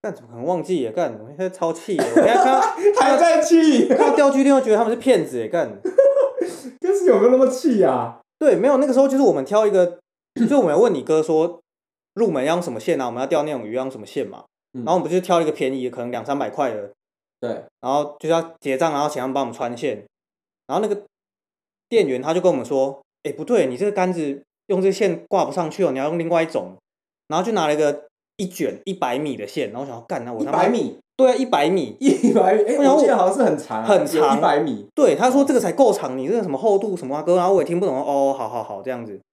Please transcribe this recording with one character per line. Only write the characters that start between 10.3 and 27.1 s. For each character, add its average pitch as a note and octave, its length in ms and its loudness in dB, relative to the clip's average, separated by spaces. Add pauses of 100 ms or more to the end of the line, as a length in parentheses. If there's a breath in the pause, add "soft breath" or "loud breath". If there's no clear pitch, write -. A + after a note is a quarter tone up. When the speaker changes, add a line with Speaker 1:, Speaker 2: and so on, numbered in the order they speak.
Speaker 1:
<clears throat> A#3 140 0
就 C#4+ 100 4
我 A#3 60 4
们 D3+ 100 2
有 E3+ 60 4
问 A#3 120 4
你 C3+ 100 -4
哥 D#3 200 0
说， D#3+ 380 0 (540)
入 A3 160 0
门 C3+ 140 -2
要 D#3 100 0
用 F3 80 -2
什 D#3+ 100 -8
么 A2+ 80 -8
线 D#3 200 -2
啊？ B2+ 60 -4
我 A#2 60 -6
们 A#2+ 80 -8
要 C3+ 80 -4
钓 D3+ 160 0
那 D3+ 80 -6
种 A#2+ 120 -8
鱼 G#2+ 100 -10
要 B2+ 100 -4
用 C3 60 -8
什 A2 100 -16
么 G#2 40 -16
线 B2+ 220 -8
嘛？ - 160 -18 (320)
Speaker 2:
嗯。 B2+ 100 -12
Speaker 1:
然 - 20 -6
后 E3 80 2
我 F#3 40 2
们 D3 60 -2
不 D3 40 -6
就 F3+ 120 0
挑 F3+ 200 0
一 E3 40 0
个 D#3 80 -2
便 C3+ 200 -4
宜， B2+ 160 -6
可 A#2+ 120 -10
能 A#2+ 100 -8
两 A#2 140 -8
三 C#3 120 -4
百 B2 140 -4
块 C3 240 -4
的。 G2+ 160 -12 (500)
Speaker 2:
对。 A#2 100 -8 (300)
Speaker 1:
然 B2+ 120 -4
后 D3 260 -4
就 D#3 100 -8
要 E3 300 -2
结 C3+ 180 -4
账， D#3+ 160 0
然 C#3+ 80 -2
后 D3 80 0
请 C#3+ 120 -6
他 C3 80 -6
们 C3+ 40 -6
帮 C3+ 120 -2
我 - 20 -6
们 A#2 80 -12
穿 A#2+ 220 -8
线。 - 280 -8 (640)
然 C3+ 100 -4
后 G#3 80 0
那 G3+ 80 -2
个 G3+ 100 -6 (840)
店 G#3 200 2
员 B2+ 120 -4
他 D3+ 140 -2
就 F3+ 60 0
跟 F3+ 100 4
我 D3+ 60 0
们 A#2 100 -6
说 C3+ 340 -2 (220)
：“哎， D3+ 80 -8
不 D#3 140 -10
对， G3 240 2
你 B2 80 -6
这 G3 100 -2
个 G#3 60 -2
杆 F#3 200 0
子 D3 300 -6 (240)
用 F#3+ 160 -2
这 F#3+ 60 2
个 F#3+ 40 0
线 F#3 360 -2
挂 F3+ 160 2
不 C#3 80 -8
上 E3 180 -4
去 F#3 140 -4
哦， D3 80 0
你 C3 60 -4
要 C3+ 100 -4
用 E3+ 100 -4
另 E3 100 -4
外 E3+ 140 2
一 D#3+ 40 -2
种。” F#2 260 -6 (560)